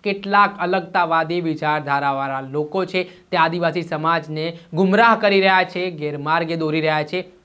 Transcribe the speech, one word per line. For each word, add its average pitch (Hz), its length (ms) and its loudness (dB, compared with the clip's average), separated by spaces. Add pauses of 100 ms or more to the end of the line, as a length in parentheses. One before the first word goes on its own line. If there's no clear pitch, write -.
કેટલાક 202 540 2
અલગતાવાદી 175 800 0
વિચારધારાવાળા 143 1000 -2
લોકો 151 440 -4
છે 180 180 -2
તે - 340 -8
આદિવાસી 165 460 2
સમાજને 160 760 -4 (140)
ગુમરાહ 202 480 4
કરી 196 200 4
રહ્યા 190 240 4
છે, 180 260 -4
ગેરમાર્ગે 156 680 -2
દોરી 156 240 0
રહ્યા 156 220 0
છે 180 220 -6 (200)